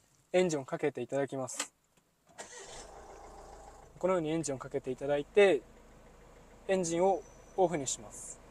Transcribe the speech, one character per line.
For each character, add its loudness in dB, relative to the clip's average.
エ 6
ン 4
ジ 0
ン -2
を -8
か -6
け 0
て -8
い -6
た -4
だ 2
き -6
ま -4
す。 -10
こ 0
の 4
よ 2
う 0
に -2
エ 0
ン 0
ジ -4
ン -4
を -12
か -10
け -4
て -6
い -4
た -8
だ 2
い -2
て、 6
エ 2
ン 2
ジ -2
ン 4
を 2
オ 6
フ -2
に -4
し -6
ま -16
す。 -16